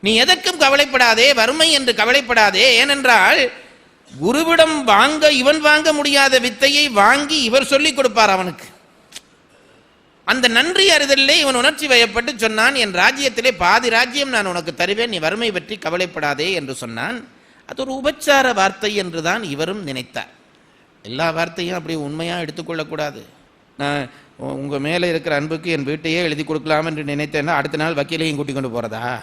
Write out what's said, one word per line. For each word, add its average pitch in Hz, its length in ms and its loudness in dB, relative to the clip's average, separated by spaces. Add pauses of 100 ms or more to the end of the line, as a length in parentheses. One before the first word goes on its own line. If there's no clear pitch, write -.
"நீ 214 140 0
எதற்கும் 359 440 0
கவலைப்படாதே, 269 760 4
வறுமை 294 380 0
என்று 262 220 0
கவலைப்படாதே. 226 800 2
ஏனென்றால் 254 760 4 (760)
குருவிடம் 320 600 2
வாங்க, 285 480 4
இவன் 285 280 2
வாங்க 302 320 4
முடியாத 277 460 2
வித்தையை 277 500 0
வாங்கி 269 540 2
இவர் 247 220 2
சொல்லிக் 294 320 0
கொடுப்பார் 226 340 2
அவனுக்கு." 185 360 -4 (1600)
அந்த 240 240 0
நன்றி 339 420 2
அறிதலிலே 277 480 4
இவன் 277 160 2
உணர்ச்சி 285 320 0
வயப்பட்டு 233 500 2
சொன்னான், 226 380 0
"என் 220 200 -2
ராஜ்யத்திலே 240 600 0
பாதி 202 320 2
ராஜ்யம் 254 400 0
நான் 220 180 -2
உனக்கு 170 280 -6
தருவேன், 202 340 -2
நீ 202 100 -6
வறுமை 202 340 -4
பற்றி 180 240 -8
கவலைப்படாதே" 165 760 -4
என்று 139 220 -6
சொன்னான். 131 540 -10 (380)
அது 262 200 -10
ஒரு 262 80 -8
உபச்சார 277 600 0
வார்த்தை 196 400 0
என்றுதான் 180 480 -4
இவரும் 170 440 -6
நினைத்தார். 127 460 -10 (680)
எல்லா 139 280 -4
வார்த்தையும் 170 460 -6
அப்படி 165 180 -8
உண்மையா 160 420 -6
எடுத்துக்கொள்ளக்கூடாது. 156 880 -8 (560)
நான் 143 320 -4 (260)
உ-, 135 160 -10
உங்க 139 260 -6
மேல 165 280 -2
இருக்கிற 160 280 -2
அன்புக்கு 156 360 -4
என் 151 120 -2
வீட்டையே 160 400 -4
எழுதி 151 220 -4
கொடுக்கலாம் 156 420 -2
என்று 156 180 -6
நினைத்தேன்னா, 147 420 -4
அடுத்த 147 300 -2
நாள் 160 180 -2
வக்கீலையும் 156 400 -4
கூட்டிக் 143 200 -6
கொண்டு 127 260 -6
போறதா? 113 420 -8